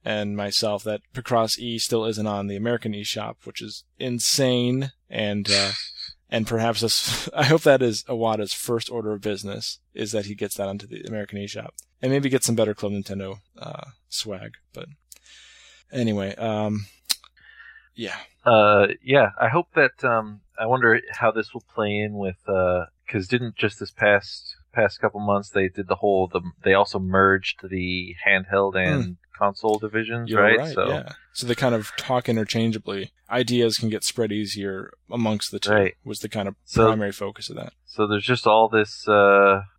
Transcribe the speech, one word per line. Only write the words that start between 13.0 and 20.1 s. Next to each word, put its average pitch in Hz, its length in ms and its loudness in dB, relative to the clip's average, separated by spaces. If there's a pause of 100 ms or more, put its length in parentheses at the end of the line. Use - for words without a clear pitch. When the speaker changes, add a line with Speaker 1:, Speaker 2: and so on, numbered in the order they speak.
Speaker 1:
uh, - 340 -16 (180)
swag. 107 440 -10 (200)
But - 140 -14 (1040)
anyway, 104 440 -2
um, 107 500 -2 (1080)
yeah. 110 220 -10 (280)
Speaker 3:
Uh, 104 420 6 (160)
yeah, 127 260 4 (100)
I 117 100 2
hope 170 260 0
that, 143 280 2
um, 110 380 -2 (180)